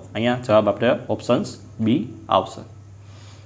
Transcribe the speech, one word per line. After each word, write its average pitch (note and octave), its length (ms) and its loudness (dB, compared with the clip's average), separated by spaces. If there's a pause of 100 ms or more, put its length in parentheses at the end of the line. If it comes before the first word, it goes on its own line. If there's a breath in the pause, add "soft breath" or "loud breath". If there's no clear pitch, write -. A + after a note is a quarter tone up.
(160)
અહીંયા B2 300 0
જવાબ G#2+ 260 4
આપણે A#2 180 0 (240)
ઓપ્શન A#2+ 280 0 (440)
બી A2 160 4 (340)
આવશે. - 260 0 (840 soft breath)